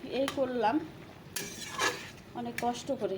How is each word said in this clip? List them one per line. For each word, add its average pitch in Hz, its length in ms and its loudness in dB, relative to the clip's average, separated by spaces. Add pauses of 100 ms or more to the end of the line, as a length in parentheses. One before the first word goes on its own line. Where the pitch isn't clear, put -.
(180)
এই 277 80 6 (120)
করলাম 247 380 4 (1600)
অনেক 240 160 -4 (100)
কষ্ট 240 240 2 (120)
করে। 190 180 2